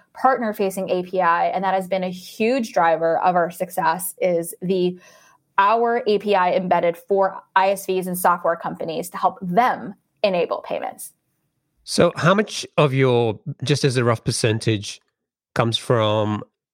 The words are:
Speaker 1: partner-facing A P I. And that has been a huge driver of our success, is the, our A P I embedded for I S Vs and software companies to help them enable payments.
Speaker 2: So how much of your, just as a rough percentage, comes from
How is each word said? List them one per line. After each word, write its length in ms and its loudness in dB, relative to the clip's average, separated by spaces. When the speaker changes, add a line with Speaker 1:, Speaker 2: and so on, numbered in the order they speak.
Speaker 1:
partner-facing 760 0
A 140 0
P 160 -4
I. 280 2
And 180 -2
that 80 0
has 160 -2
been 140 -2
a 60 -4
huge 640 -4
driver 480 2
of 160 2
our 160 0
success, 680 -4
is 400 -2
the, 360 0
our 500 2
A 100 2
P 160 0
I 200 2
embedded 440 0
for 460 -2
I 160 2
S 140 -4
Vs 220 -2
and 100 -4
software 380 0
companies 560 -8
to 60 -10
help 240 -2
them 520 0
enable 380 0
payments. 500 -10
Speaker 2:
So 320 2
how 180 2
much 320 -2
of 160 4
your, 460 2
just 200 0
as 140 2
a 60 2
rough 200 2
percentage, 800 -2
comes 240 0
from 640 0